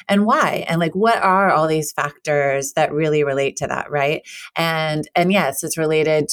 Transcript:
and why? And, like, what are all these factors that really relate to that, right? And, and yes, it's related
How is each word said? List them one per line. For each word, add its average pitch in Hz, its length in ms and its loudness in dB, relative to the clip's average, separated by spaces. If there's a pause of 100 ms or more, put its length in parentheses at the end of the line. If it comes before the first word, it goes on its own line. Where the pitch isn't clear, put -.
and 202 160 2
why? 233 440 0
And, 165 100 0
like, 165 160 -2
what 220 260 2
are 190 300 4
all 156 160 2
these 156 240 0
factors 143 840 -2
that 156 180 2
really 151 320 0
relate 139 320 0
to 143 100 -4
that, - 240 -6
right? 143 320 -2 (320)
And, 160 480 -2 (140)
and 180 160 4
yes, 160 320 0
it's 156 120 -6
related 156 560 0